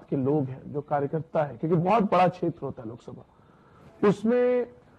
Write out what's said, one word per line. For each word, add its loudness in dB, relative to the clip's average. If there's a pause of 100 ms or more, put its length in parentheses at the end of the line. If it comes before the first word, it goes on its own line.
के -2
लोग 2
हैं, -12
जो -4
कार्यकर्ता -2
है, -6
क्योंकि 0
बहुत 2
बड़ा 4
क्षेत्र -2
होता -10
है -10
लोकसभा, -16 (800)
उसमें 2 (320)